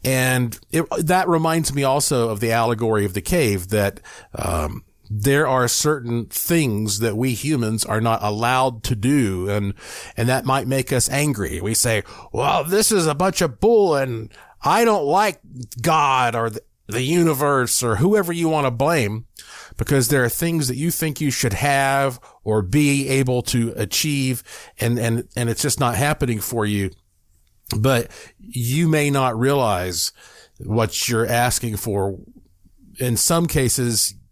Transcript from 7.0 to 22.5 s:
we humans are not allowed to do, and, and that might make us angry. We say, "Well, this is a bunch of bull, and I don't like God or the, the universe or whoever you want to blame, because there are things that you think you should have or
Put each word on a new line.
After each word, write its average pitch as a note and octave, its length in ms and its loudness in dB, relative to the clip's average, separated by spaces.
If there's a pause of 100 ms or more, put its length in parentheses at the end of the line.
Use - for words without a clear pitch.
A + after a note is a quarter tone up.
we B2 200 0
humans A2+ 500 -2
are A2 160 0
not A2+ 220 0
allowed A#2 600 0
to B2+ 120 0
do, G#2 520 0
and, G2+ 280 -2 (420)
and A2 100 0
that C3 180 0
might C3 220 0
make C3+ 240 -2
us B2+ 200 0
angry. G#2 500 -2
We G#2+ 140 -2
say, A2+ 260 0 (320)
"Well, C#3+ 300 0
this G3 280 0
is F#3 140 2
a D#3 80 0
bunch F3+ 280 0
of D3+ 180 -2
bull, G3+ 360 4
and A#2+ 380 -4 (300)
I F3+ 200 4
don't G#3 220 2
like F#3+ 340 2 (400)
God C3+ 540 2
or A2+ 160 -2
the, G#2+ 120 -12 (260)
the A#2+ 160 -2
universe C#3+ 800 2
or A2+ 140 0
whoever F3+ 360 2
you E3+ 160 0
want D3+ 160 2
to C3 60 2
blame, A#2+ 560 0 (500)
because C3+ 300 2
there C#3 160 4
are A#2 60 2
things E3 400 -2
that B2 60 -4
you D3+ 140 -2
think D#3 320 -4
you D3+ 80 0
should B2 240 -2
have C#3 680 0 (240)
or G#2+ 200 2